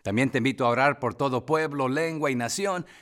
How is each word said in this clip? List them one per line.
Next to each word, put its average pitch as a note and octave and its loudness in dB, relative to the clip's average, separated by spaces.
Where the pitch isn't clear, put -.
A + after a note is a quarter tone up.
También A#2 0
te C3+ -2
invito B2+ 2
a A#2+ 4
orar C3+ 2
por A#2+ -2
todo B2+ -2
pueblo, D3 0
lengua D3+ -2
y C3 -2
nación, F3+ -4